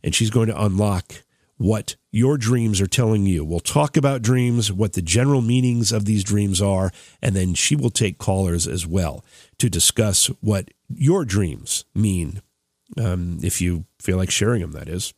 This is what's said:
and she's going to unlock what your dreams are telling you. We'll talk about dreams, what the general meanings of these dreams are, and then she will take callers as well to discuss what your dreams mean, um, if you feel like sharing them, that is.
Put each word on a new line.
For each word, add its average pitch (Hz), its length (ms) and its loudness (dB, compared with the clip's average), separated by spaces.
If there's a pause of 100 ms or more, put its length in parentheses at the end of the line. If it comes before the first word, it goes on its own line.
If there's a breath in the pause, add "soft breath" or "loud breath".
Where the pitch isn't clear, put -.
and - 140 -2
she's 110 140 2
going 113 180 2
to 101 160 -2
unlock 101 600 -2 (340)
what 107 380 -2 (160)
your 131 260 2
dreams 113 420 0
are 98 80 0
telling 110 380 2
you. 85 180 2
We'll 82 160 -2
talk - 380 0
about 139 240 2
dreams, 120 500 2
what 95 220 0
the 95 80 -2
general 123 400 2
meanings 120 500 2
of 104 140 -2
these 104 180 2
dreams 101 380 0
are, 95 300 0 (280 loud breath)
and 95 160 0
then 92 200 0
she - 200 0
will 123 140 0
take 98 300 -2
callers 90 480 0
as 82 180 -4
well 82 400 -2 (320 loud breath)
to 123 100 2
discuss 95 600 2 (120)
what 104 300 -2 (180)
your 165 380 2
dreams 92 580 -4 (120)
mean, 95 480 -2 (520)
um, 90 460 -2
if - 180 -2
you 87 260 -2 (140)
feel 92 180 0
like 92 120 0
sharing 110 320 0
them, 78 120 -8
that 69 140 -14
is. 90 300 -8